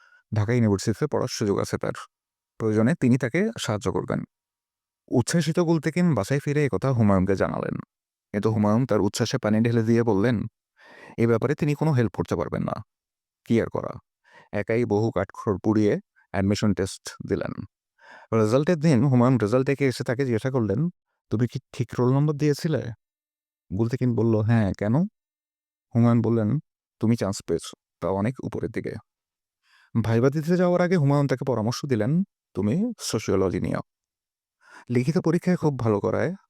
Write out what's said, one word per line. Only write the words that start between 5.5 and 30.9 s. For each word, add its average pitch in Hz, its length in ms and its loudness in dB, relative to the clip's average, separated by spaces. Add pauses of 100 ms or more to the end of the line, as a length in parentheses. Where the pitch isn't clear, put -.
গুলতেকিন 165 560 0
বাসায় 135 280 -2
ফিরে 147 200 0
একথা 127 280 0
হুমায়ুনকে 98 440 4
জানালেন, - 400 -2 (580)
কিন্তু 104 160 0
হুমায়ুন 110 360 2
তার 104 160 2
উচ্ছ্বাসে 113 360 0
পানি 107 240 0
ঢেলে 117 220 2
দিয়ে 117 200 4
বললেন, 110 340 2 (800)
এ 117 100 2
ব্যাপারে 117 280 2
তিনি 147 200 0
কোনো 160 160 0
হেল্প 123 240 2
করতে - 200 -4
পারবেন - 280 -4
না। - 120 -4 (680)
কি 117 180 -2
আর - 80 -2
করা, - 240 -8 (580)
একাই 113 340 -2
বহু 107 260 2
কাঠখড় 98 460 -4
পুড়িয়ে 107 360 2 (360)
অ্যাডমিশন 101 440 0
টেস্ট - 300 -6 (240)
দিলেন। - 260 -4 (800)
রেজাল্টের 131 460 2
দিন 143 240 4
হুমায়ুন 127 340 4
রেজাল্ট 113 300 0
দেখে 139 200 0
এসে 123 160 -2
তাকে 127 220 -2
জিজ্ঞাসা 120 260 -2
করলেন, 110 280 0 (520)
"তুমি 110 160 0
কি - 100 -6 (140)
ঠিক - 220 -6
রোল 123 200 2
নম্বর 147 220 0
দিয়েছিলে?" 147 460 -2 (920)
গুলতেকিন 120 440 0
বলল, 113 260 2
"হ্যাঁ, 110 360 2
কেন?" 107 180 0 (1000)
হুমায়ুন 117 260 4
বললেন, 113 280 0 (520)
"তুমি 113 140 2
চান্স 98 260 -4
পেয়েছো, - 320 -4 (240)
তাও 87 180 -4
অনেক 113 280 -2
উপরের - 280 -6
দিকে।" - 220 -8 (1000)
ভাইবা 113 340 2
দিতে 156 280 -2
যাওয়ার 180 240 2
আগে 180 140 0